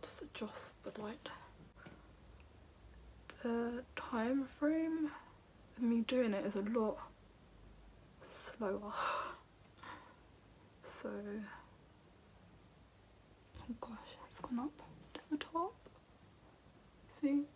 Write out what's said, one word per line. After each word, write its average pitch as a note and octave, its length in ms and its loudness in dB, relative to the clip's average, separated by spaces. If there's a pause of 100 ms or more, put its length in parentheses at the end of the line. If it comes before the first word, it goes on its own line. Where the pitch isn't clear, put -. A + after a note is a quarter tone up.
just - 140 -4
adjust - 640 -6
the G#3 160 -6
light. G#3 260 -6 (2250)
The A#3 400 2 (140)
time B3+ 500 4 (100)
frame D#4+ 540 6 (640)
of A#3 80 0
me A#3 240 8
doing B3 260 6
it G3 120 2
is G3+ 100 2
a G3 60 2
lot G#3+ 340 4 (1400)
slower. G#3 600 -2 (1900)
So, - 280 -6 (2500)
oh - 220 -4
gosh, A3 160 -8 (320)
it's - 100 -12
gone A#3+ 200 0
up C4+ 120 0 (440)
to - 40 -6 (100)
the D4+ 60 2
top. E4+ 380 2 (1400)
See? C#4+ 300 6 (140)